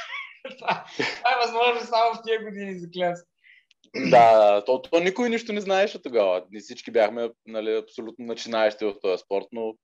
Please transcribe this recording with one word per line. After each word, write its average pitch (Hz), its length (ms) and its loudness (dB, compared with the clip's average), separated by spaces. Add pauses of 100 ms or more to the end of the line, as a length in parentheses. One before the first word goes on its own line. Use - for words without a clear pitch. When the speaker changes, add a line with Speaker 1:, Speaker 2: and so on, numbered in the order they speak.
(440)
Speaker 1:
<laughs> 262 140 -14
Това, - 260 -4 (120)
това - 360 -2
е 240 140 0
възможно 233 420 0
само 233 260 2
в 233 100 -14
тия 220 200 -4
години, 196 340 -10
за 175 120 -14
клас. 175 300 -4 (920)
Speaker 2:
Да, 110 560 8
то, 127 160 0
то 165 180 0
никой 196 300 0
нищо 226 220 -4
не 208 80 -4
знаеше 196 420 -2
тогава. 98 480 0
Ние 104 100 -14
всички 123 320 -16
бяхме, 113 380 2 (160)
нали, 110 300 -4
абсолютно 110 500 -10
начинаещи 110 580 -2
в 101 180 -2
този 98 220 -2
спорт, 98 280 -4
но 113 320 -8